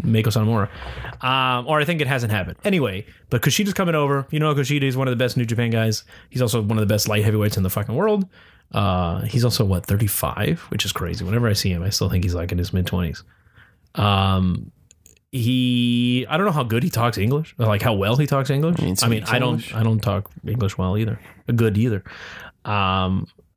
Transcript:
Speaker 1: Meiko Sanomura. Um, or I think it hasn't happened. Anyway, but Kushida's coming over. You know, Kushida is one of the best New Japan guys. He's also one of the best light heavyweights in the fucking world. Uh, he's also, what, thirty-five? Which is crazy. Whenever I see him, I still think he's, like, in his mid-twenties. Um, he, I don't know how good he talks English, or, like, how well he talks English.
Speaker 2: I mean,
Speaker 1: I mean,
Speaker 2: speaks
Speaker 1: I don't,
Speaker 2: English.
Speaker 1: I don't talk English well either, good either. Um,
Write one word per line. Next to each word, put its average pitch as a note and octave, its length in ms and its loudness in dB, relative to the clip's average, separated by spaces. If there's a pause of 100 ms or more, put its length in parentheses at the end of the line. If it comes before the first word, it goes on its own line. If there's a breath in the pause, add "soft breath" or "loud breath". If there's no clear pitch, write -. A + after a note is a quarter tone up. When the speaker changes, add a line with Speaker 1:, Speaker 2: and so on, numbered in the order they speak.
Speaker 1:
Meiko A2 240 2
Sanomura. G#2+ 420 2 (560 loud breath)
Um, B2+ 440 0
or D3+ 120 2
I C#3+ 60 0
think E3 160 -2
it C3+ 40 -2
hasn't A#2+ 260 -2
happened. F2+ 320 -4
Anyway, C3 420 -2 (240 loud breath)
but B2 100 2
Kushida's G3 320 0
coming F3 220 0
over. C#3 360 0
You D3+ 100 -2
know, D#3 140 2
Kushida C#3 280 0
is C3+ 120 0
one C3 140 0
of B2+ 40 0
the A#2+ 40 -2
best B2 220 0
New A#2+ 80 0
Japan A#2 240 0
guys. A2+ 340 0 (240 loud breath)
He's B2+ 140 -2
also A#2 180 0
one G#2+ 160 0
of G#2+ 100 2
the G2+ 60 2
best G#2+ 160 0
light G#2+ 160 2
heavyweights G#2+ 320 2
in G2 60 0
the F#2 80 0
fucking G#2+ 240 -4
world. G3 340 0 (440 loud breath)
Uh, F2+ 500 0
he's A#2 220 0
also, A2+ 200 2
what, F#2+ 220 0
thirty-five? G2+ 840 0
Which - 160 -4
is F#2+ 80 -4
crazy. F2 320 -4
Whenever A2+ 240 0
I G2+ 60 2
see G2 160 0
him, F2 120 0
I F#2 60 0
still G2 220 0
think F2+ 140 2
he's, F2 100 0
like, F2 180 -4
in F2+ 60 0
his F2+ 160 -2
mid-twenties. F2+ 480 0 (720 soft breath)
Um, F#2+ 760 2 (640)
he, B2 960 0
I D3+ 80 -2
don't F#3+ 100 2
know G3+ 60 0
how D3 100 0
good A#2 220 0
he F#3 60 -2
talks A#2 280 0
English, C3 400 0
or, A#2 80 2
like, G#2 160 2
how A#2+ 120 2
well G2+ 220 2
he D3 100 2
talks C3+ 240 0
English. D#3 280 2
Speaker 2:
I - 60 0
mean, F#2 180 0
Speaker 1:
I - 60 2
mean, A2+ 140 2
Speaker 2:
speaks A2 100 -2
Speaker 1:
I A#2+ 80 2
don't, B2 140 0
Speaker 2:
English. A2+ 200 -6
Speaker 1:
I A2 80 0
don't A2 180 2
talk G2 300 -2 (160)
English A2 320 -2
well F#2 180 0
either, A2 220 -2 (380 loud breath)
good A2 200 4
either. G#2+ 280 0 (600 loud breath)
Um, F#2+ 640 0 (300)